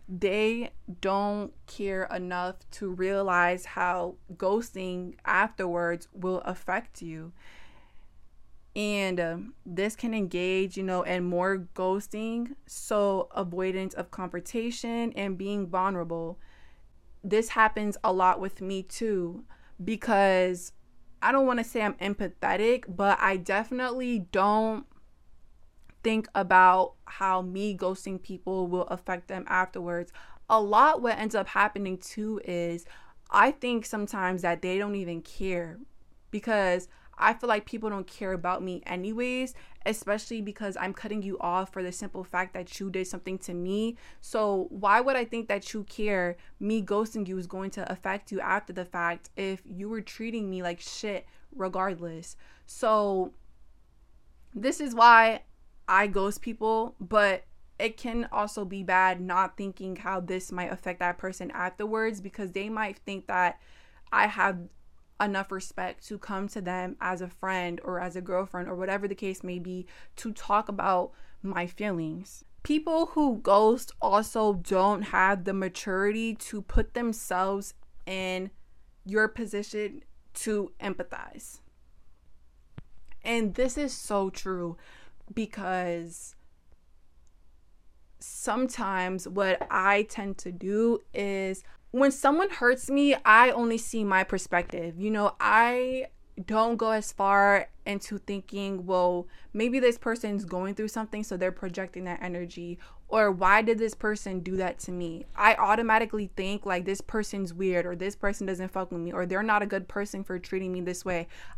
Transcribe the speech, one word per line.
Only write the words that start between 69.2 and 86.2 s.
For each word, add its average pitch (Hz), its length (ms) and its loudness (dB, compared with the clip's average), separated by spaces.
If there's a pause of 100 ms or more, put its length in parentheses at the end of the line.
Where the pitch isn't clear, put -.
may 180 140 -6
be, 180 280 -8 (300)
to 220 160 -8
talk 208 340 2
about 190 440 0 (320)
my 190 240 -2
feelings. 175 760 -6 (200)
People 320 440 2
who 285 360 2
ghost 220 580 6
also 214 540 2
don't 190 480 2
have 190 420 2
the 196 80 -2
maturity 196 840 -2
to - 260 -8
put - 320 2
themselves 196 800 -2 (320)
in 185 440 -4 (540)
your 214 240 2
position 208 720 -6 (300)
to 208 480 -4
empathize. - 800 -8 (1600)
And 220 340 0
this 254 200 2
is 294 160 -2
so 196 380 -2
true, 175 480 -6 (560)
because 180 1000 -4 (1900)